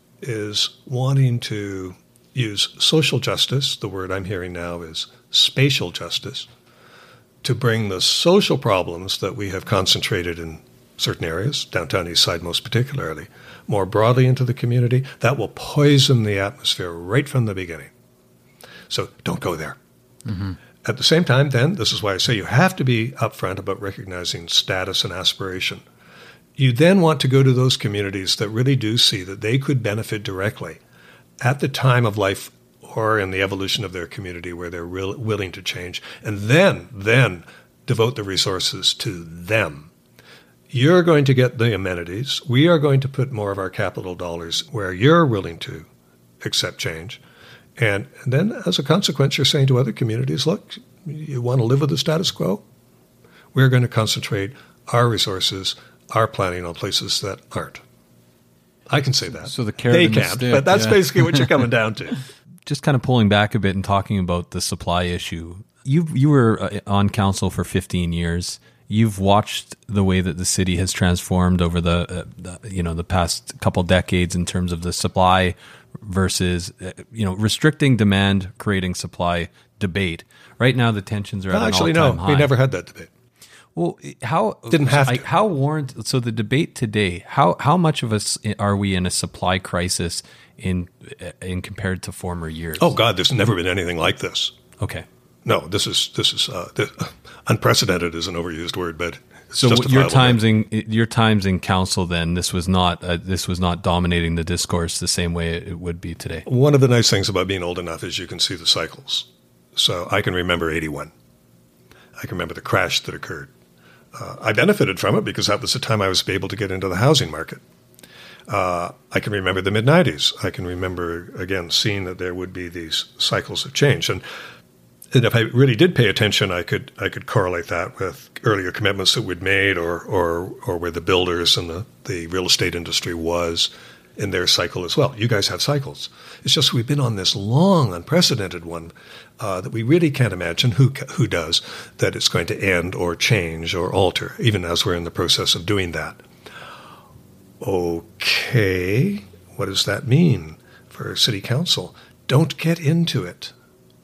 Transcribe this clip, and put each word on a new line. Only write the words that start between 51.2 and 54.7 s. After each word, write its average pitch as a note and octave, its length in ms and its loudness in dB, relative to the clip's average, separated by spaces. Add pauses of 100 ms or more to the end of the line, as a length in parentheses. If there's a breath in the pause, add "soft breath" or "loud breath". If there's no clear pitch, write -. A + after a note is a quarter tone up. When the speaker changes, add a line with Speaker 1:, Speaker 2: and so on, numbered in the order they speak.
Speaker 1:
want B2 180 2
to A2 40 4
live C3 160 4
with D3 100 2
the D#3+ 80 0
status - 320 0
quo? F#3 320 -2 (920 soft breath)
We're C3 160 6
going B2 140 4
to A#2 60 0
concentrate G#2 640 -2 (400 loud breath)